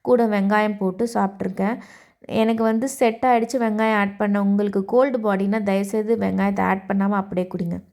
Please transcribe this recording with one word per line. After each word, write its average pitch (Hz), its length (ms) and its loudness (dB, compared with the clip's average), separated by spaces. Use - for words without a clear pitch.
கூட 240 260 2
வெங்காயம் 214 500 0
போட்டு 196 380 -2
சாப்பிட்ருக்கேன். 196 600 -2
எனக்கு 220 340 0
வந்து 226 260 0
செட் 233 380 0
ஆயிடுச்சு 233 320 2
வெங்காயம் 220 380 0
ஆட் 202 200 -2
பண்ண. 202 260 0
உங்களுக்கு 196 420 2
கோல்டு 254 340 2
பாடின்னா, 202 440 0
தயவுசெய்து 202 540 0
வெங்காயத்தை 196 440 0
ஆட் 190 280 0
பண்ணாம 196 220 0
அப்படியே 190 380 -2
குடிங்க. 170 280 -6